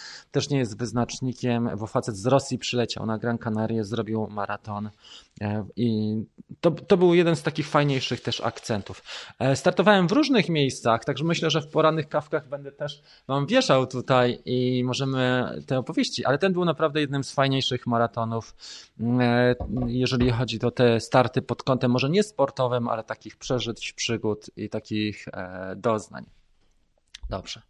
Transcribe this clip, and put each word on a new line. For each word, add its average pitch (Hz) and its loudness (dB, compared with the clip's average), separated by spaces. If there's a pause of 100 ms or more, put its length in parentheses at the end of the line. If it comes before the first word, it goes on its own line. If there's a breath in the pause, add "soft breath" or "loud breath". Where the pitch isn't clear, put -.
(320 loud breath)
też - -2
nie 143 2
jest 107 -2
wyznacznikiem, 117 -2
bo 107 -6
facet 117 -2
z 95 -4
Rosji 127 2
przyleciał 117 -4
na 110 -2
Gran 117 -2
Canaria, 110 -2
zrobił 110 -2
maraton, 104 -6 (520 loud breath)
e, 104 -2 (100)
i 107 0 (440)
to, 170 4
to - 2
był 175 6
jeden 170 4
z - -6
takich 147 -4
fajniejszych 143 0
też - -6
akcentów. - -6 (360 loud breath)
E, 131 2
startowałem 185 4
w 170 2
różnych 254 4
miejscach, 127 0
także 139 -4
myślę, 165 0
że 156 2
w 147 -10
porannych 156 2
kawkach 151 -4
będę 139 -12
też - -10 (260 soft breath)
wam 139 0
wieszał 147 4
tutaj 123 2 (100)
i 127 0
możemy 127 0 (160)
te 131 0
opowieści, 160 -2
ale 135 4
ten 190 2
był 175 0
naprawdę 156 0
jednym 139 -2
z - -10
fajniejszych 135 0
maratonów, 117 -2 (440 loud breath)
e, 123 4 (320)
jeżeli 123 2
chodzi 113 -2
o 120 2
te 117 4
starty 123 2
pod - -6
kątem 127 0
może 127 0
nie 202 2
sportowym, 123 0
ale 113 -2
takich - -12
przeżyć, 113 -4
przygód 107 -4
i 104 -8
takich, 107 -6
e, 92 -10
doznań. 110 -2 (1040)
Dobrze. 101 -8